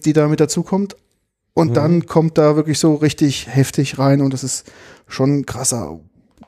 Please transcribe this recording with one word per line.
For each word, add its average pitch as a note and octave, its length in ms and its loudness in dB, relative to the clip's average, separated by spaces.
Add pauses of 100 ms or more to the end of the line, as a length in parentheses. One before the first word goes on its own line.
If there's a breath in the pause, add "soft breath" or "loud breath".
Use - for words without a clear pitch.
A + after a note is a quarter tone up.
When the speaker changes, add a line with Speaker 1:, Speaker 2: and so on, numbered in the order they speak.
Speaker 1:
die D3+ 80 2
da D3+ 140 4
mit D3+ 120 0
dazukommt. F#3+ 560 -2 (600)
Und E3 160 2
Speaker 2:
Mhm. - 20 -2
Speaker 1:
dann E3 320 2
kommt D#3+ 320 0
da D3+ 180 4
wirklich D3+ 240 -2
so D#3+ 160 4
richtig D3 540 -2
heftig C3+ 500 -2
rein C#3 220 2
und C#3 100 0
das C3 120 -8
ist - 280 -10 (360 loud breath)
schon C#3+ 320 0
ein C3+ 80 -6
krasser G#2+ 520 -6 (480)